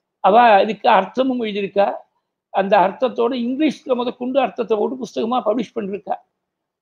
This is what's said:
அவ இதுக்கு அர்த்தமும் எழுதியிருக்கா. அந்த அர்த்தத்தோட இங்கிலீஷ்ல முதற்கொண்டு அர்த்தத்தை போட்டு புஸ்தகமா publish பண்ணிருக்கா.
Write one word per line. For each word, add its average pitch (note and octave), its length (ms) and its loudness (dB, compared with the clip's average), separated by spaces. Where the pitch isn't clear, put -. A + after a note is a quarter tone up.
அவ G#3 380 6
இதுக்கு G#3+ 260 -2
அர்த்தமும் A#3+ 540 0
எழுதியிருக்கா. G3+ 460 -2
அந்த G3 240 0
அர்த்தத்தோட G#3+ 560 0
இங்கிலீஷ்ல C4 600 -2
முதற்கொண்டு B3 460 -4
அர்த்தத்தை A3 360 -2
போட்டு A3 200 -2
புஸ்தகமா B3 460 -4
publish G#3+ 320 -4
பண்ணிருக்கா. G3+ 420 -8